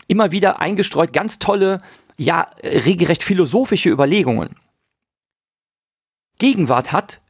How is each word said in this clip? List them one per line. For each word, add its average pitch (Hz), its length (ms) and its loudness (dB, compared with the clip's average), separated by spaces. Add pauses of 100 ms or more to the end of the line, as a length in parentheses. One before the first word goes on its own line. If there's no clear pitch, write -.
immer 208 220 2
wieder 190 300 0
eingestreut 170 540 0
ganz - 240 -4
tolle, 190 420 0 (380)
ja, 165 320 0 (120)
regelrecht 170 600 0
philosophische 185 640 0
Überlegungen. 139 640 0 (1900)
„Gegenwart 160 540 0
hat, - 380 -4